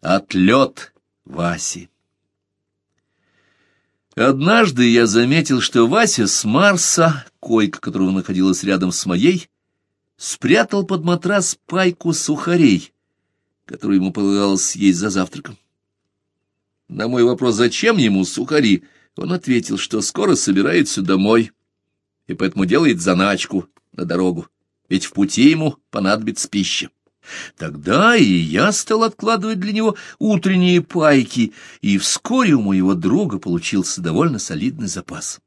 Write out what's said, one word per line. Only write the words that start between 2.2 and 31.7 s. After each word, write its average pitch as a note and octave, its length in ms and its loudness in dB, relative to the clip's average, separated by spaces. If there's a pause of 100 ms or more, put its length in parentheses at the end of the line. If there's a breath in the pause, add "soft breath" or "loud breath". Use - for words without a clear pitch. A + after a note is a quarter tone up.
Однажды C3+ 720 2
я A#2 180 6
заметил, B2 540 2
что A#2 260 2
Вася F3 400 2
с - 160 -2
Марса, E3 840 2 (140)
койка A2 400 0
которого F#2+ 320 -2
находилась F#2+ 540 0
рядом F#2 260 0
с - 140 -6
моей, B2 420 0 (720)
спрятал G3+ 680 -2
под F3 200 -4
матрас F3 520 -2 (100)
пайку F3 440 -2
сухарей, D#3 800 0 (720)
которую G2 380 -2
ему F#2+ 100 -2
полагалось G2+ 540 0
съесть F#2+ 340 0
за G#2 100 -2
завтраком. F#2+ 480 -6 (1300)
На G#2+ 180 -8
мой B2 160 2
вопрос, A#2+ 320 2
зачем A#2+ 400 0
ему G2+ 300 2
сухари, G#2 580 0 (320 soft breath)
он - 160 -6
ответил, B2 460 -2
что - 240 -4
скоро G3+ 340 0
собирается A#2 680 0
домой, G2+ 520 2 (720)
и - 60 -8
поэтому F#2+ 320 -2
делает A#2 340 2
заначку F#2 680 0 (240)
на - 100 -8
дорогу, F2 460 -2 (400)
ведь F#2+ 160 -2
в - 80 -14
пути A2 360 2
ему D#3 280 -2 (140)
понадобится G#2+ 580 -2
пища. F#2+ 400 -4 (680 loud breath)
Тогда F#2 640 0
и E3 80 6
я F#2 480 0
стал A3 300 -2
откладывать A3 580 -2
для G3+ 100 -6
него A3 240 -2 (240 loud breath)
утренние F3+ 640 2
пайки, C#3 720 0 (260 loud breath)